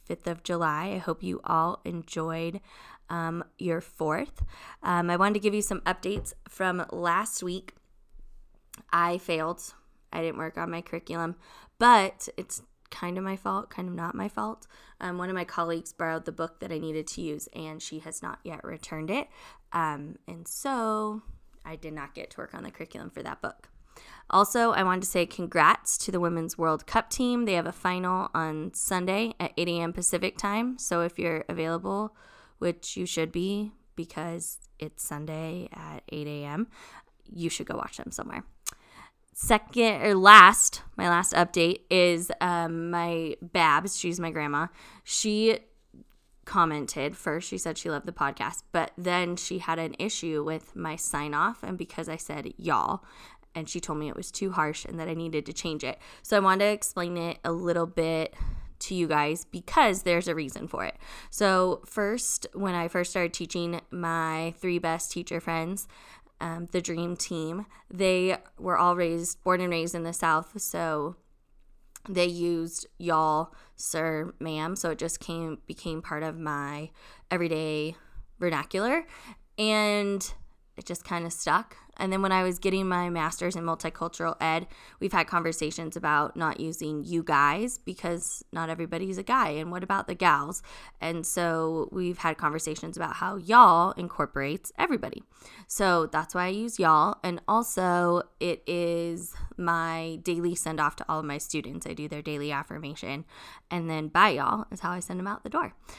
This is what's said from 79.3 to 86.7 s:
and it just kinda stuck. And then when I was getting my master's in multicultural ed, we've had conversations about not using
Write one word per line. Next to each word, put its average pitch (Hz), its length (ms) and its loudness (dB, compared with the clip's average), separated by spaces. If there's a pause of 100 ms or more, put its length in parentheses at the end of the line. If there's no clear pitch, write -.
and 208 760 2 (420)
it - 80 -12
just - 200 -8
kinda 170 260 -4
stuck. - 480 0 (200)
And 190 140 0
then 190 80 2
when 190 120 2
I 185 100 4
was 180 160 0
getting 190 280 2
my 180 220 0
master's 175 480 -2
in 170 80 -6
multicultural 165 720 -4
ed, 160 280 0 (340)
we've 196 140 -2
had 165 120 4
conversations 165 720 -2
about 151 400 2
not 160 240 -2
using 151 420 -6